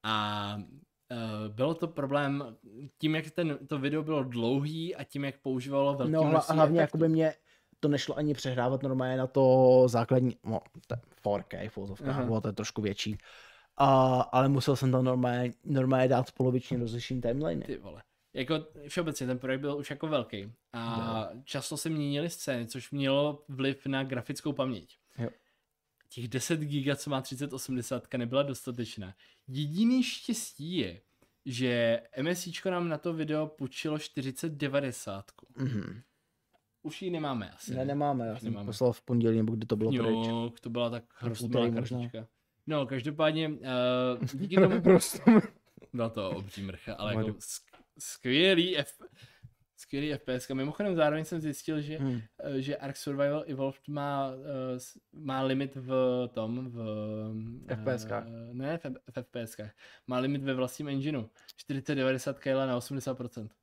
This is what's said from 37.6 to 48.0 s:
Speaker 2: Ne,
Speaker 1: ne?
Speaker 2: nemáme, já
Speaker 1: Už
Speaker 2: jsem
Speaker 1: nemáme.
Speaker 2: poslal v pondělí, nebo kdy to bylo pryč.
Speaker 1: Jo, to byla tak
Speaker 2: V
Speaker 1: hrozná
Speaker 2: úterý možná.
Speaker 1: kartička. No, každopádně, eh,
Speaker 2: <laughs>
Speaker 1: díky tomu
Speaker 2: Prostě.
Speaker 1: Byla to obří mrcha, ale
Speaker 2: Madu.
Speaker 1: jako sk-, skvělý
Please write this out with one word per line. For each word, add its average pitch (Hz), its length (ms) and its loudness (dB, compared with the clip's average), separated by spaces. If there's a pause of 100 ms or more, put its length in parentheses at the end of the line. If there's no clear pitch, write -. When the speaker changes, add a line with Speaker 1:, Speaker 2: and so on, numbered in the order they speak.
Speaker 2:
Ne, 123 60 -4
Speaker 1:
ne? 131 80 -2
Speaker 2:
nemáme, 139 420 0
já 113 60 -4
Speaker 1:
Už 107 80 -8
Speaker 2:
jsem 110 100 -6
Speaker 1:
nemáme. 101 160 -4
Speaker 2:
poslal 120 260 2
v - 100 -8
pondělí, 113 340 4
nebo 110 160 2
kdy 110 140 -4
to 110 100 0
bylo 110 140 2
pryč. 113 380 2
Speaker 1:
Jo, 117 320 -2
to 120 100 -10
byla 120 200 -2
tak 117 140 -8 (100)
Speaker 2:
V - 80 -16
Speaker 1:
hrozná 117 260 -4 (120)
Speaker 2:
úterý 120 100 2
možná. 117 280 -2
Speaker 1:
kartička. 117 280 -8 (400)
No, 147 200 0
každopádně, 156 640 0 (120)
eh, 127 580 0
Speaker 2:
<laughs> 135 180 -4
Speaker 1:
díky 190 180 0
tomu 185 260 8
Speaker 2:
Prostě. 175 380 6 (720)
Speaker 1:
Byla 117 160 -2
to 98 220 -4
obří 98 320 -8
mrcha, 95 320 -10
ale 104 200 -4
Speaker 2:
Madu. 110 120 0
Speaker 1:
jako 107 120 -6
sk-, - 400 -14 (200)
skvělý 170 800 2